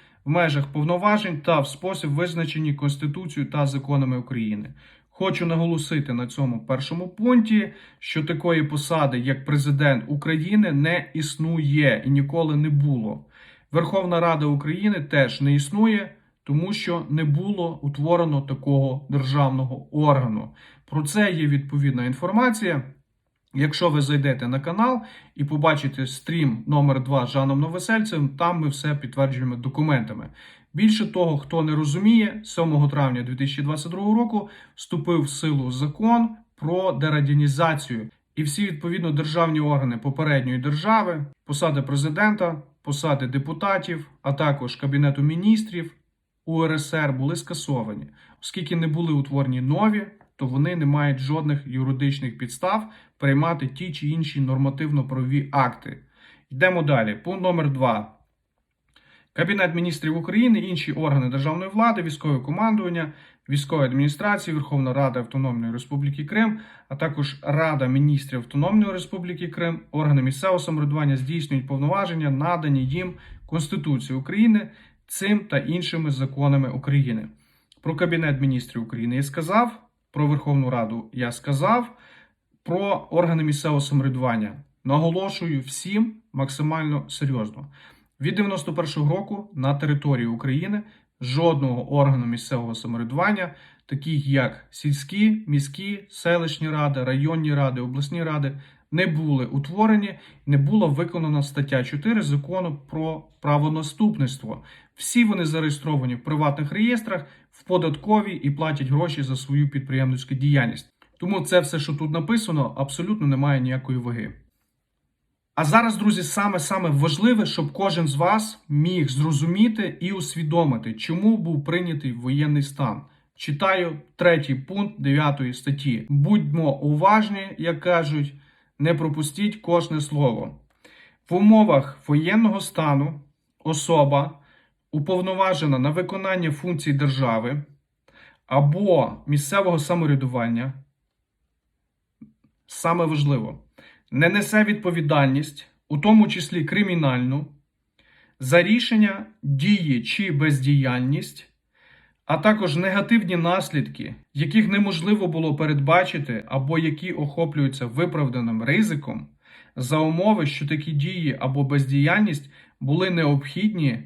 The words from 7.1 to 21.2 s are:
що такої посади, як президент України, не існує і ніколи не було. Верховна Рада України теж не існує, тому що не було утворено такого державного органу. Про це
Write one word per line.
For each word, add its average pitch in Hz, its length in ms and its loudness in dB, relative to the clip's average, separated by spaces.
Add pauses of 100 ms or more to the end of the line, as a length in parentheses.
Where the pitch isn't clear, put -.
що - 240 -4
такої 160 400 0
посади, 147 560 0
як 135 260 -2
президент 143 640 2
України, 160 640 2
не 156 420 2
існує 151 920 2
і 131 40 0
ніколи 147 460 2
не 151 140 2
було. 135 560 0 (460)
Верховна 170 480 0
Рада 165 260 2
України 160 560 0
теж 139 400 0
не 143 140 4
існує, 202 600 2 (280)
тому 165 300 -2
що 170 360 -4
не 156 140 0
було 170 580 -2
утворено 147 600 2
такого 135 680 0
державного 131 960 0
органу. 117 440 2 (360)
Про 147 180 -2
це 196 280 2